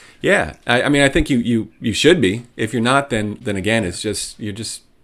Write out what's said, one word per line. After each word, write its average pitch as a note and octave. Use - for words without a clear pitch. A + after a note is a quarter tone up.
Yeah, D#3
I, A#2+
I G#2+
mean, C#3+
I C3+
think -
you, B2+
you, A2+
you A2+
should D#3
be. G#2+
If A2
you're A#2+
not, C#3
then, G#2
then G#2
again, G#2
it's F2
just, -
you're G#2
just, G#2